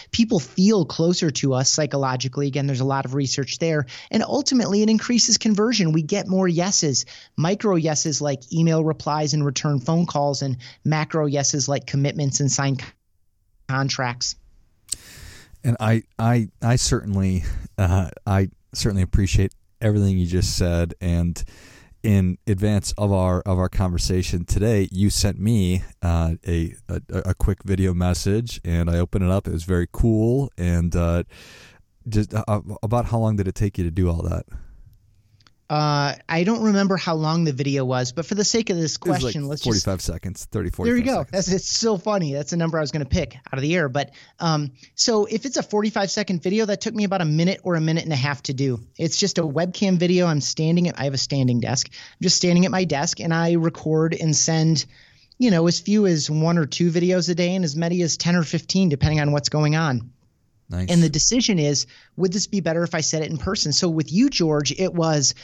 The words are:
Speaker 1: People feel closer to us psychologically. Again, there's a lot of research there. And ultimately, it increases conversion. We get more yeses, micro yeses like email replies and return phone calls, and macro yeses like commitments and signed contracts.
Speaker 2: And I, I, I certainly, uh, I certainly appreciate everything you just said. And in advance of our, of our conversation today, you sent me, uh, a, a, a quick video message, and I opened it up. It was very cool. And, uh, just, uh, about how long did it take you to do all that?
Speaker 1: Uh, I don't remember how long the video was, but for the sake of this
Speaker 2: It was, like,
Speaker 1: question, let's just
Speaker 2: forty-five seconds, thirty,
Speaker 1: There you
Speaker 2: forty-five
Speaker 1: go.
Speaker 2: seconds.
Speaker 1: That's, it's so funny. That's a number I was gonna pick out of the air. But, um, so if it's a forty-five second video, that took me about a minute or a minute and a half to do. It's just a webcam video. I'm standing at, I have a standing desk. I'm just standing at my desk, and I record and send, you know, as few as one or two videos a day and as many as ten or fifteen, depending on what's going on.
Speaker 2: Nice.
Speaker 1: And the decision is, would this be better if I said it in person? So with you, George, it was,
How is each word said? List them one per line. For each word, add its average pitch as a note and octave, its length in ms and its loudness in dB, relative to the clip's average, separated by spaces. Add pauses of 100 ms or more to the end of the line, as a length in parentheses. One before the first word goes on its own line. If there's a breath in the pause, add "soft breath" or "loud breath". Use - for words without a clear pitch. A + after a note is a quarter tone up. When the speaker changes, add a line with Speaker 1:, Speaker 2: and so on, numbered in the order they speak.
(120)
Speaker 1:
People A3+ 280 2
feel F#3+ 460 2
closer E3 460 0
to C3+ 220 0
us B2+ 160 2
psychologically. C3+ 760 -2
Again, C#3 200 -2
there's C3 140 -2
a C3 40 0
lot C3+ 200 -2
of B2+ 80 -8
research C#3 460 -4
there. D#3 260 0 (260 loud breath)
And A3 120 0
ultimately, G#3+ 600 0
it G#3+ 60 4
increases A3 480 2
conversion. G#3 560 2
We E3 80 2
get F3+ 260 -4
more F#3+ 220 2
yeses, E3+ 560 0 (320 loud breath)
micro F#3+ 380 0
yeses D#3 460 -2
like C#3 300 -4
email E3 320 4
replies D3+ 500 -2
and D3 120 0
return C#3+ 340 0
phone E3 260 0
calls, C#3+ 360 -2
and C3+ 160 -4 (260 loud breath)
macro D3+ 440 0
yeses C#3 420 -2
like C#3 180 -2
commitments C#3+ 540 -2
and C3+ 100 0
signed C3+ 320 -2 (840)
contracts. C3 680 -4 (1300 loud breath)
Speaker 2:
And A#2 160 0
I, A2 240 2 (160)
I, A#2 300 2 (120)
I A#2 140 2
certainly, F#2+ 720 0 (320 loud breath)
uh, F#2 320 2 (180)
I G2 220 2 (240)
certainly G2 300 0
appreciate F#2+ 500 2 (260)
everything G#2 380 2
you F2+ 80 2
just F2 320 0
said. E2+ 420 0
And E2+ 420 0 (600 loud breath)
in F#2+ 360 2 (100)
advance G#2 500 0
of G2+ 160 2
our, F#2 300 2
of F#2 140 0
our F#2 120 0
conversation F2+ 720 0
today, G2+ 480 2
you G2 180 2
sent - 300 0
me, F#2 440 2 (180)
uh, E2 320 2 (120)
a, E2+ 300 -2 (140)
a, F2 200 -6
a F#2 240 -2
quick - 300 0
video F#2+ 300 0
message, G2 720 0
and E2+ 240 0
I E2+ 80 2
opened F2+ 260 0
it F2+ 80 2
up. G2 160 0
It F2 60 -6
was E2 100 -4
very F2 260 0
cool. A#2 680 2
And, F2 400 0
uh, E2+ 260 0 (840 loud breath)
just, G#2+ 240 0
uh, G#2+ 100 -4 (380)
about A#2 240 0
how A#2 140 0
long A2 180 2
did F#2+ 100 0
it F#2 80 -4
take G#2 220 0
you F2+ 80 0
to E2 60 -2
do F2+ 180 2
all E2+ 140 -2
that? E2+ 220 -4 (1200 loud breath)
Speaker 1:
Uh, D3 440 2 (160)
I E3 140 0
don't A3+ 180 0
remember G3 360 2
how E3 180 -2
long D#3+ 300 0
the D3+ 80 0
video C#3 300 0
was, B2+ 280 -2
but E3 160 -8
for G#3 80 -4
the G#3 80 0
sake A3+ 260 0
of F3+ 80 0
this D#3+ 200 -2
Speaker 2:
It - 80 -8
was, F3+ 40 -2
like, C#3 120 0
Speaker 1:
question, C#3 260 -4
let's D3 140 -6
just G#2+ 240 0
Speaker 2:
forty-five F#2+ 160 -2
seconds, F2+ 500 -8
thirty, F2 180 -4
Speaker 1:
There - 160 -4
you A#3+ 60 2
Speaker 2:
forty-five A#3+ 140 2
Speaker 1:
go. C4+ 60 0 (100)
Speaker 2:
seconds. C3 100 -8
Speaker 1:
That's, F3+ 200 -2
it's - 180 -2
so A3 280 0
funny. E3+ 360 -2
That's C#3+ 200 -6
a E3+ 40 -2
number E3 200 0
I D#3 40 0
was C#3+ 100 -4
gonna D3 140 -4
pick - 320 -2
out - 160 -14
of C3+ 80 2
the D3+ 120 2
air. D#3+ 160 2
But, C3+ 220 -2 (280 loud breath)
um, D3+ 340 0 (200 loud breath)
so G#3+ 320 2
if - 200 -4
it's C4+ 120 -4
a B3 60 -2
forty-five G#3 480 0
second G3 320 -2
video, G#3+ 220 0
that G3 160 -2
took A3+ 120 -6
me G#3+ 120 -2
about F#3+ 160 0
a D#3+ 40 0
minute D#3+ 380 2
or F3+ 100 0
a D#3+ 80 0
minute D#3+ 220 0
and D#3 100 -4
a C#3 40 0
half C#3 260 0
to D3 100 -6
do. B2+ 280 -2 (180)
It's D#3+ 180 -2
just F#3+ 220 0
a E3 40 2
webcam F3+ 540 0
video. F3+ 300 2
I'm D3+ 140 2
standing E3 480 0
at, - 100 -10
I C3 60 -2
have C3+ 100 -2
a - 20 -2
standing B2+ 420 0
desk. A#2 300 -2
I'm - 340 -16
just F3 120 2
standing F3 300 4
at F3+ 60 0
my F#3 120 0
desk, D3+ 360 -2
and E3 140 -2
I E3+ 200 2
record D#3+ 600 0
and D#3 220 0
send, D#3+ 500 2 (540 soft breath)
you B3 100 4
know, E3 180 4
as E3+ 120 0
few G#3 260 2
as D#3+ 240 0
one D#3+ 300 2
or D3 80 0
two F3 240 0
videos F3 380 0
a F3 60 0
day F3+ 200 0
and F#3 100 0
as C#3+ 100 -4
many F3 280 0
as D#3 140 -2
ten F3 180 0
or F3 80 2
fifteen, F3+ 460 0
depending D3+ 320 2
on C#3+ 100 0
what's D3 180 -2
going D3+ 260 2
on. C#3 360 -2 (580)
Speaker 2:
Nice. F#2 200 -4
Speaker 1:
And E3+ 140 6
the D#3+ 60 4
decision F#3+ 500 2
is, D3 280 0 (280 loud breath)
would F3+ 160 0
this F#3 160 -2
be G3 140 -2
better E3 220 0
if E3 120 -4
I D#3+ 60 0
said D#3 200 -2
it D3 80 -4
in D#3+ 80 -4
person? D#3+ 360 -4
So F3+ 160 2
with D#3 220 -2
you, A#3+ 180 4
George, D3+ 420 0
it F3+ 220 -2
was, D#3+ 500 0